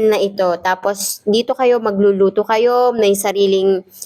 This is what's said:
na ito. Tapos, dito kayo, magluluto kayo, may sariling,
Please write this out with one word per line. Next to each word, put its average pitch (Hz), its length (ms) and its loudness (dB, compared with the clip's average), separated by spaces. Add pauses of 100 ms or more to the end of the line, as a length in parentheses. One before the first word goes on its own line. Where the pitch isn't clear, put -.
(100)
na 214 80 2
ito. 190 400 -2
Tapos, 185 640 -4
dito 233 320 -2
kayo, 247 240 2
magluluto 202 640 0
kayo, 240 480 2
may 208 240 0
sariling, 190 720 0 (200)